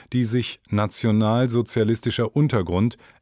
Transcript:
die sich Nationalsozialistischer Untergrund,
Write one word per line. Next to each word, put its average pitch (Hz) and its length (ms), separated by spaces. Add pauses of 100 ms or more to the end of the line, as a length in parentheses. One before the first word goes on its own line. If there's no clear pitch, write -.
(140)
die 123 120
sich 113 340 (100)
Nationalsozialistischer 113 1700
Untergrund, 110 600 (240)